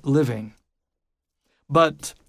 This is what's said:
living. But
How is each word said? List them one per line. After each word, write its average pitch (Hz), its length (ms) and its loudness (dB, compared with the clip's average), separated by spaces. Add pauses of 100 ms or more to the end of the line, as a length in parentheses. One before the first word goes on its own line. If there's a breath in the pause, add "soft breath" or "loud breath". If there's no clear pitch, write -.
living. 123 500 -2 (1160)
But 156 440 0 (160)